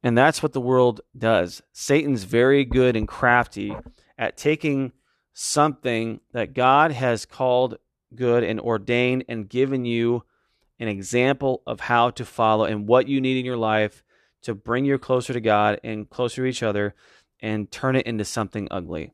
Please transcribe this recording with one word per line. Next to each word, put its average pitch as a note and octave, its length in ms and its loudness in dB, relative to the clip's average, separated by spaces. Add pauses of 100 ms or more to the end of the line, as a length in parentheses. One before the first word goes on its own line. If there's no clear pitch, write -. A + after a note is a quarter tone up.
And A#2 140 2
that's C#3+ 240 4
what D3+ 120 -2
the C3+ 80 -4
world B2 400 2 (180)
does. G#2+ 440 0 (100)
Satan's C#3+ 500 0
very B2+ 420 4
good B2 300 2
and G#2+ 140 -2
crafty A#2 680 0 (420)
at A#2 200 -6
taking D3 560 -2 (400)
something A#2+ 880 -2 (120)
that A#2+ 220 -6
God C#3 380 4
has A#2+ 340 -2
called B2+ 520 0 (360)
good A#2+ 300 2
and G#2+ 160 -2
ordained A#2+ 680 0
and A2 200 -10
given C3 360 -2
you A#2 380 0 (560)
an A#2 80 -6
example B2 800 0
of A#2 140 -8
how A#2+ 300 2
to A#2 140 -10
follow A2 420 0
and G#2 200 -4
what B2 220 4
you C#3 120 0
need C3 160 0
in B2+ 80 -4
your B2+ 120 -6
life G#2+ 480 -2 (380)
to A#2 120 -6
bring A#2 300 -2
you C#3 120 2
closer B2+ 360 -2
to A#2+ 80 -4
God G#2 420 2
and G#2+ 260 -10
closer B2 340 -4
to B2+ 60 0
each B2 140 -4
other, G#2 320 0 (460)
and G#2+ 300 -4
turn C3 260 -2
it C3 100 0
into A2 180 -4
something G#2 460 -6
ugly. E2+ 440 -8